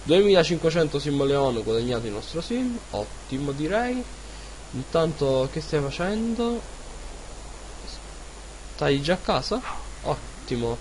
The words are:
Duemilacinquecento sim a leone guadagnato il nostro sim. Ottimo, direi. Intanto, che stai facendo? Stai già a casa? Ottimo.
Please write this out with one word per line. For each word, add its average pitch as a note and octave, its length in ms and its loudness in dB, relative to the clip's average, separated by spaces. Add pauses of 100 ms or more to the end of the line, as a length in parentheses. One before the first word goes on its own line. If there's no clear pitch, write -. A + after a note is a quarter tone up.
Duemilacinquecento E3 960 6
sim C#3+ 200 0
a C#3 60 4
leone C3+ 380 4
guadagnato A2+ 420 0
il G#2+ 80 -4
nostro A2 260 -6
sim. A#3+ 380 -2 (140)
Ottimo, C#3+ 600 -4
direi. G#3+ 500 0 (720)
Intanto, C3+ 800 2
che D#3+ 100 -4
stai D3+ 200 0
facendo? A3 800 0 (2250)
Stai C#3+ 260 2
già E3 140 2
a - 20 -6
casa? G3 420 0 (440)
Ottimo. A#2+ 760 -2